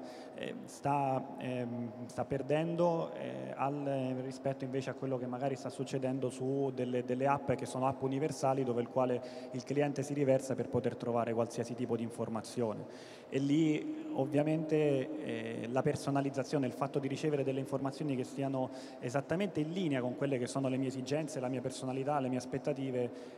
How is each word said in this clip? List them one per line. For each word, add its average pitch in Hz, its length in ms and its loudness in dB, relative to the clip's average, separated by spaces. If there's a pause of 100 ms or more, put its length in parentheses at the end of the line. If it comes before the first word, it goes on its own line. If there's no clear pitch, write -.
(360)
eh, - 280 -6
sta, 139 760 0
ehm, 120 680 -4
sta - 180 -4
perdendo, 160 920 2
eh, 131 380 -6
al, 135 680 0
rispetto 131 420 -4
invece 131 260 -2
a 123 40 -4
quello 131 240 -2
che 123 100 -4
magari 127 300 0
sta - 100 -6
succedendo 131 600 0
su 135 440 0
delle, 123 300 0
delle 127 240 2
app 139 240 4
che 123 140 2
sono 127 200 0
app 131 180 2
universali, 135 600 2
dove 120 180 2
il 117 60 0
quale 127 640 0
il 127 140 -6
cliente 143 360 2
si 135 120 -2
riversa 131 420 4
per - 140 -2
poter 120 260 2
trovare 117 380 0
qualsiasi 113 420 0
tipo 117 220 0
di 113 60 0
informazione. 113 800 -2 (420)
E 139 120 0
lì 151 720 2
ovviamente, 135 1500 2
eh, 113 60 -4
la 127 120 2
personalizzazione, 139 840 2
il - 60 0
fatto 147 280 0
di 135 100 -2
ricevere 139 340 2
delle 135 160 0
informazioni 135 560 -2
che 123 80 0
siano 135 460 -2 (300)
esattamente 143 600 0
in 156 140 0
linea 156 260 2
con 120 160 0
quelle 139 220 2
che 120 100 0
sono 135 220 0
le 127 80 2
mie 135 100 2
esigenze, 135 520 -2
la 123 100 0
mia 131 120 0
personalità, 131 580 0
le 127 100 0
mie 127 80 0
aspettative, 131 720 0 (280)